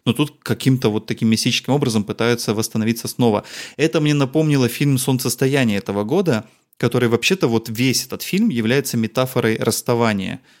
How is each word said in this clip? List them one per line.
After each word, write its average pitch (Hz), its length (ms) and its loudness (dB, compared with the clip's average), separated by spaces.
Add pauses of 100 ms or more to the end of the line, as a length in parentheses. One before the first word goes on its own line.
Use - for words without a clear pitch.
но 120 80 2
тут - 300 -4
каким-то 127 480 0
вот 107 160 -4
таким 117 220 -2
мистическим 117 440 0
образом 120 300 0
пытаются 117 500 -2
восстановиться 113 540 -2
снова. 110 360 0 (340)
Это 160 240 0
мне 151 120 2
напомнило 143 560 2
фильм 143 280 0
"Солнцестояние" 131 800 0
этого 101 260 -4
года, 135 420 0 (320)
который 123 320 2
вообще-то 143 380 2
вот 113 220 0
весь 120 360 0
этот - 180 -10
фильм 208 260 0
является 120 480 0
метафорой 113 600 0
расставания 110 840 0 (200)